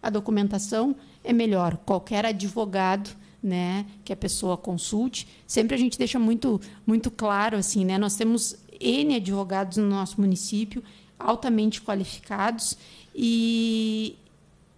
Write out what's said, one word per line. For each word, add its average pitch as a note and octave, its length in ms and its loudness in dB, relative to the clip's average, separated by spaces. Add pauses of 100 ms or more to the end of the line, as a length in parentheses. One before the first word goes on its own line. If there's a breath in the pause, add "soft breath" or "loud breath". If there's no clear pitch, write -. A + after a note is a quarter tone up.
a A3+ 80 -2
documentação, G#3 840 0 (300 loud breath)
é - 80 0
melhor. F#3+ 460 2
Qualquer G3+ 480 -2
advogado, G3 840 -2 (320 loud breath)
né, F#3 440 -2 (180)
que - 80 -6
a F#3+ 40 -8
pessoa F3+ 400 -2
consulte, G#3 720 -4 (200 loud breath)
sempre A3+ 280 2
a C4 40 0
gente A#3+ 180 2
deixa B3 220 0
muito, A3+ 420 2 (260 loud breath)
muito A3+ 240 2
claro, G#3+ 460 0
assim, F#3+ 280 2
né, F#3 140 2
nós G3+ 160 2
temos A3+ 420 0 (220)
N C4+ 380 2
advogados G3 600 -2
no G#3 100 4
nosso G3 320 0
município, G3+ 640 0 (340 loud breath)
altamente A#3 640 0
qualificados, G3+ 920 -4 (360 loud breath)
e, A3+ 1040 0 (600)